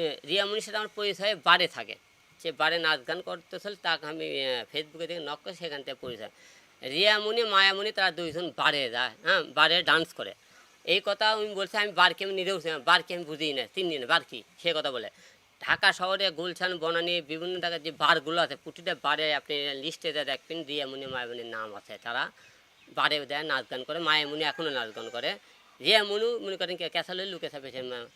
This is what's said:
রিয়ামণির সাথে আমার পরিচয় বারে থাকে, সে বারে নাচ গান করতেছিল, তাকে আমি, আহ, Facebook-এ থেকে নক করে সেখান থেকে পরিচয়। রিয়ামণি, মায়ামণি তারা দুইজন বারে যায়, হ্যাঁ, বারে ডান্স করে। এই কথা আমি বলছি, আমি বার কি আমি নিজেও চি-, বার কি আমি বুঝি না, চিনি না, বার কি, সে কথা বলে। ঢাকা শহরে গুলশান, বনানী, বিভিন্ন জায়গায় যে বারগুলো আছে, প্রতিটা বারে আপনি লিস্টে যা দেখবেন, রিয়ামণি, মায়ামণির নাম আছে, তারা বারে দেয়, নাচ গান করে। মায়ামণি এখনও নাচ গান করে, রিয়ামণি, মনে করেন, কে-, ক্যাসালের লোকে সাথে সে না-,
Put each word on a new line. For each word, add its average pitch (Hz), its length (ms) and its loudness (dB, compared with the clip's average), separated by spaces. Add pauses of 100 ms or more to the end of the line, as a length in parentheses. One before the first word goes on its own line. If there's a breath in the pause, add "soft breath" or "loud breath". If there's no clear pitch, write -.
(260)
রিয়ামণির 202 340 2
সাথে 208 160 -6
আমার 214 120 -2
পরিচয় 202 480 -2
বারে 170 320 6
থাকে, 110 260 -12 (480)
সে 165 100 -4
বারে 156 260 2
নাচ 156 300 2
গান 165 120 -4
করতেছিল, 180 540 -10
তাকে 165 320 -2
আমি, 151 400 -4
আহ, 123 300 -4
Facebook-এ 160 300 -8
থেকে 170 140 -8
নক 147 240 -8
করে 190 100 -10
সেখান 156 280 -8
থেকে 135 120 -10
পরিচয়। 110 360 -10 (520 loud breath)
রিয়ামণি, 208 600 4
মায়ামণি 196 480 4
তারা 190 180 2
দুইজন 165 460 -4
বারে 143 340 4
যায়, 120 200 0 (120)
হ্যাঁ, 175 200 4
বারে 156 400 4
ডান্স 156 300 4
করে। 98 220 -10 (500 soft breath)
এই 185 200 2
কথা 208 260 2
আমি 214 240 -2
বলছি, 190 220 -4
আমি 208 160 2
বার 180 220 6
কি 202 100 -6
আমি 196 80 -4
নিজেও 185 280 -2
চি-, 160 180 -4
বার 165 240 6
কি 175 120 -8
আমি 175 100 -6
বুঝি 151 280 -4
না, 127 220 -2
চিনি 170 240 -2
না, 123 80 -6
বার 165 180 2
কি, 117 180 -14 (160)
সে 170 180 -2
কথা 151 140 -2
বলে। 117 200 -6 (500 loud breath)
ঢাকা 175 320 4
শহরে 190 380 0
গুলশান, 175 480 -4
বনানী, 170 420 0
বিভিন্ন 165 400 -6
জায়গায় 170 200 -2
যে 156 100 -8
বারগুলো 156 500 4
আছে, 143 160 0
প্রতিটা 170 460 -6
বারে 151 320 2
আপনি 143 400 -2
লিস্টে 151 380 -6
যা 147 120 -4
দেখবেন, 147 400 -6
রিয়ামণি, 135 420 -6
মায়ামণির 120 400 -8
নাম 110 280 -8
আছে, 101 280 -16
তারা 131 280 -4 (580 soft breath)
বারে 147 380 2
দেয়, 143 160 -4
নাচ 139 280 -2
গান 127 140 -8
করে। 151 140 -6
মায়ামণি 151 460 2
এখনও 151 260 -2
নাচ 117 260 -6
গান 113 140 -10
করে, 135 280 -4 (420 soft breath)
রিয়ামণি, 208 440 2
মনে 208 320 -4
করেন, 180 200 -4
কে-, 170 120 -6
ক্যাসালের 185 380 -4
লোকে 170 240 -8
সাথে 135 200 -12
সে 127 120 -8
না-, 123 340 -8